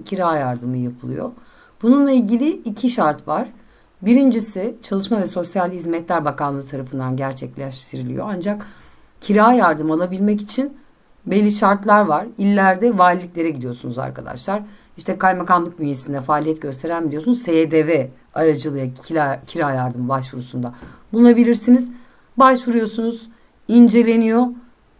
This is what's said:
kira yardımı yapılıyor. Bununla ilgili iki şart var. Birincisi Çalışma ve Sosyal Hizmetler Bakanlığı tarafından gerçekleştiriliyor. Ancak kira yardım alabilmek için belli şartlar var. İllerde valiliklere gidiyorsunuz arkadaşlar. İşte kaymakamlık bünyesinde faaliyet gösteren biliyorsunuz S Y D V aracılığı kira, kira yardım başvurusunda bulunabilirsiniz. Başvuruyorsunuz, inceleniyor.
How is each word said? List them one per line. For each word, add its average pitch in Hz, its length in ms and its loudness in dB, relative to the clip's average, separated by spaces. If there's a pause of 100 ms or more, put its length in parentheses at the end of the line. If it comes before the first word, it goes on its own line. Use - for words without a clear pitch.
kira 175 320 -2
yardımı 127 400 -4
yapılıyor. 123 540 -8 (500)
Bununla 277 300 4
ilgili 240 380 2
iki 240 400 -4
şart 156 380 -2
var. 185 220 -4 (520)
Birincisi 226 800 2
Çalışma 202 380 -2
ve 185 60 -2
Sosyal 180 460 -4
Hizmetler 165 540 -4
Bakanlığı 139 400 -4
tarafından 131 500 -6
gerçekleştiriliyor. 131 1120 -8
Ancak 202 380 -6 (540)
kira 214 320 4
yardım 160 380 2
alabilmek 190 500 0
için - 360 -6 (480)
belli 208 260 2
şartlar 208 540 4
var. 165 220 0 (100)
İllerde 196 600 4
valiliklere 180 520 2
gidiyorsunuz 123 480 -8
arkadaşlar. 131 680 -8 (340)
İşte 185 200 -6
kaymakamlık 180 640 0
bünyesinde 139 420 -4
faaliyet 151 400 -2
gösteren 165 460 -6
biliyorsunuz 160 340 -2
S 165 140 0
Y 160 160 2
D 156 160 2
V 139 220 0 (240)
aracılığı 139 600 -2
kira, 139 540 -4
kira 151 240 -4
yardım 127 380 -4
başvurusunda 127 640 -6 (400)
bulunabilirsiniz. 240 800 4 (460)
Başvuruyorsunuz, 233 920 2 (380)
inceleniyor. 226 800 6 (520)